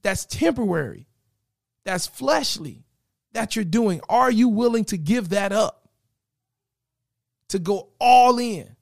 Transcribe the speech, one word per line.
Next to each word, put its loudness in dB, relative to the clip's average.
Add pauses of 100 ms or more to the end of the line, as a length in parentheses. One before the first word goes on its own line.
that's -4
temporary, -4 (760)
that's -6
fleshly, -4 (460)
that -6
you're -2
doing, 0
are 4
you 4
willing 0
to -4
give -2
that -2
up -2 (1600)
to -4
go -6 (100)
all 6
in -8